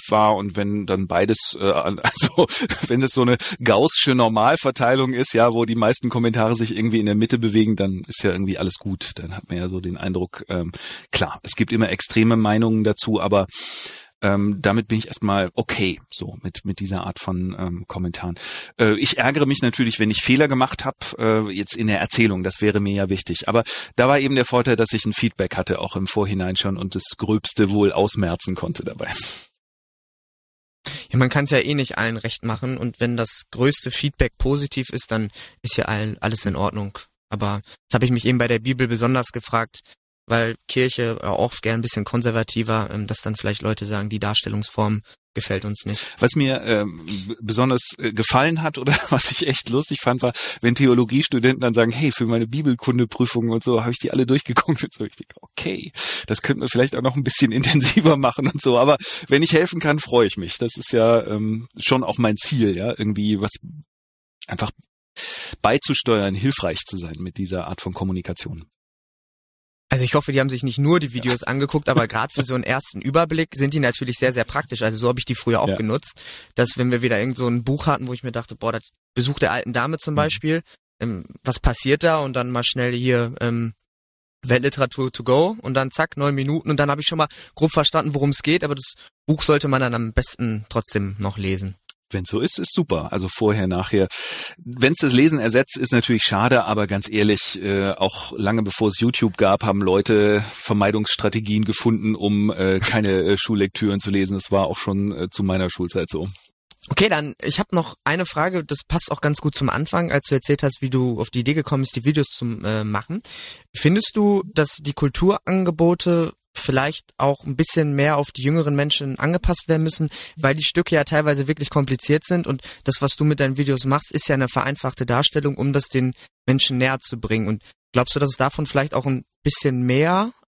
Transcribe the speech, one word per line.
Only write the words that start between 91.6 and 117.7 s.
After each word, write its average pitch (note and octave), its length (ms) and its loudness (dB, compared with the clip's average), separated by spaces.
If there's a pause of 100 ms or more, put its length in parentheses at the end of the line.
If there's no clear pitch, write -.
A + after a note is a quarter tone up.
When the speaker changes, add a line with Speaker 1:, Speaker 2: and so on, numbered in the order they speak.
Speaker 1:
Wenn's F#2+ 180 -2
so G#2+ 100 -2
ist, - 180 0
ist - 160 0
super. F2 380 0
Also F#2 160 -2
vorher, G#2 400 2
nachher. F#2 400 2 (500)
Wenn's B2+ 400 0
das C#3 140 4
Lesen D3 260 6
ersetzt, A#2 400 2
ist B2+ 140 0
natürlich A#2+ 320 2
schade, A#2 400 4
aber G#2 240 0
ganz G2+ 200 -2
ehrlich, G#2 540 2
äh, G2 300 0
auch - 440 -2
lange G#2+ 280 0
bevor G2+ 240 0
es F#2+ 100 0
YouTube A#2 380 0
gab, G2 260 4
haben G2+ 180 2
Leute G#2 600 4
Vermeidungsstrategien G#2+ 1200 0
gefunden, G#2+ 520 0
um, G#2 340 2
äh, F#2+ 300 0
keine, G#2+ 300 0
äh, F#2+ 280 2
Schullektüren G2 640 0
zu G#2 100 -6
lesen. G2 240 0
Das F#2+ 160 -4
war G2 160 2
auch F2 120 -4
schon, G2+ 340 -2
äh, F2 180 -6
zu - 140 -4
meiner F#2 260 0
Schulzeit F2+ 400 -4
so. D#2+ 160 -4 (640)
Speaker 2:
Okay, G#3 200 2
dann, D3 260 -2 (100)
ich - 160 -2
hab - 120 -4
noch E3+ 300 -2
eine E3+ 240 0
Frage, E3+ 380 -2
das C#3+ 140 -4 (100)
passt - 240 2
auch D3 80 -8
ganz D3 200 0
gut D3+ 140 -2
zum C3+ 140 0
Anfang, E3 420 -2
als C#3+ 180 0
du C#3+ 60 2
erzählt C#3+ 300 0
hast, C#3 160 0
wie C3+ 100 -4
du B2 300 0
auf A2+ 100 -4
die B2 100 -4
Idee C3 140 0
gekommen C#3+ 300 0
bist, - 100 -4
die A#2 100 -4
Videos D3 220 2
zu, - 180 -6 (200)
äh, G#2+ 180 -2
machen. G#2+ 400 -4 (540)
Findest F#3+ 400 2
du, G#3 260 4 (100)
dass D3+ 280 0
die C#3+ 140 -8
Kulturangebote F3 1400 2 (200)
vielleicht C3+ 640 -2
auch C#3 280 0
ein C#3 120 -6
bisschen D3+ 380 0